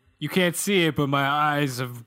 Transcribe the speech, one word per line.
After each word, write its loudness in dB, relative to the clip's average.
You -8
can't 2
see 2
it, 0
but 0
my 0
eyes 0
have -8